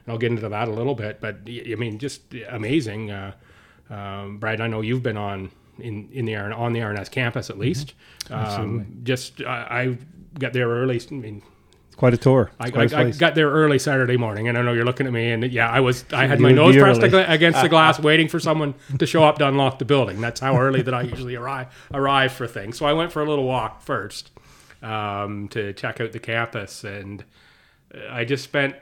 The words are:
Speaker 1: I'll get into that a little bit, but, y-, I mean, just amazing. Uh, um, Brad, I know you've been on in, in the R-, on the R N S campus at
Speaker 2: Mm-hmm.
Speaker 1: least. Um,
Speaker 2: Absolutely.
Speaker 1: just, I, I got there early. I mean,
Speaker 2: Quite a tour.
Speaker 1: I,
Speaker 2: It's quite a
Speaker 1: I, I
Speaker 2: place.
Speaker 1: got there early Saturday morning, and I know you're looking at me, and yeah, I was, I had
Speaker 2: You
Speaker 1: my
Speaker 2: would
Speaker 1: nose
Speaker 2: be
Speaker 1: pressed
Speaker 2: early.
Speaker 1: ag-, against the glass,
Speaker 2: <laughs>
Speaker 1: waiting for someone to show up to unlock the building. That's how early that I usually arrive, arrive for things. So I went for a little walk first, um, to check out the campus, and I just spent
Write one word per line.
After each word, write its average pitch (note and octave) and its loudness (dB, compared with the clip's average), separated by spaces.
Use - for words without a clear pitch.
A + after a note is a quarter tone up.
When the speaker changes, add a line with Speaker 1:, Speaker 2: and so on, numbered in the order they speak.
Speaker 1:
I'll A#2 -8
get A#2 -2
into A2+ -6
that G#2+ -4
a - -6
little A#2+ -4
bit, G#2+ -10
but, B2 -10
y-, A#2+ -16
I A2 -6
mean, G#2+ -8
just C3+ -12
amazing. A2 -4
Uh, G2 -10
um, G2+ -12
Brad, A2 -6
I A#2 -4
know A2 -6
you've A#2+ -4
been A2 -4
on G2 -8
in, G#2+ -12
in B2+ -6
the A2 -6
R-, G#2 -8
on A#2 -4
the A#2 -2
R G#2+ -4
N G#2 -6
S F#2+ -10
campus A#2+ -4
at A2 -10
Speaker 2:
Mm-hmm. G2 -10
Speaker 1:
least. C3+ -4
Um, A2 -8
Speaker 2:
Absolutely. G#2+ -4
Speaker 1:
just, B2+ -6
I, A#2+ -6
I B2+ -2
got B2+ -4
there B2 0
early. A#2+ 0
I - -12
mean, G#2+ -12
Speaker 2:
Quite B2+ 4
a A#2 2
tour. C3 4
Speaker 1:
I, A2+ -8
Speaker 2:
It's B2 -8
quite C#3 2
a - -4
Speaker 1:
I, D3+ 0
I - 4
Speaker 2:
place. A#2 -2
Speaker 1:
got E3 4
there D#3 2
early D3+ 4
Saturday C3 0
morning, A2 -2
and A#2+ 0
I A#2+ 0
know A#2+ 0
you're A#2+ 2
looking B2+ 0
at B2 -4
me, A#2 0
and A2+ -2
yeah, A#2 2
I A#2 2
was, B2+ 0
I C3+ 4
had C#3+ 4
Speaker 2:
You C#3 6
Speaker 1:
my B2+ 8
Speaker 2:
would B2+ 10
Speaker 1:
nose - 10
Speaker 2:
be C#3 12
Speaker 1:
pressed B2+ 8
Speaker 2:
early. F#3 6
Speaker 1:
ag-, E3+ 2
against D#3+ 4
the E3+ 4
glass, D#3+ 6
Speaker 2:
<laughs> D3+ 2
Speaker 1:
waiting D#3+ 4
for E3 -4
someone D#3 -2
to D#3 2
show D#3+ 4
up D3+ 4
to C#3+ 4
unlock C3+ 0
the C3+ -4
building. A2 0
That's A#2 -6
how C3 2
early C3 2
that B2+ -2
I B2 -2
usually B2 -8
arrive, B2+ -10
arrive C#3 2
for B2 -8
things. A2 -10
So D#3 -4
I D3 2
went E3+ -2
for D3+ -4
a - -2
little D3 -2
walk B2 -4
first, G#2 -8
um, G#2 -6
to G2+ -6
check A2+ -8
out A2+ -6
the A#2 -14
campus, A#2 -8
and G2+ -14
I A#2+ -4
just C3 -2
spent C#3 -4